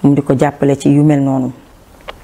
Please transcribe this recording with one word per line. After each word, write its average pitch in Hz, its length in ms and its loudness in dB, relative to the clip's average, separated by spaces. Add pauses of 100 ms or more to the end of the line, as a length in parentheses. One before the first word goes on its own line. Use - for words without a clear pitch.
mu 143 120 4
di 143 60 0
ko 143 160 -4
jàppale 143 420 0
ci 143 100 -2
yu 143 140 2
mel 151 160 2
noonu. 135 320 -2 (720)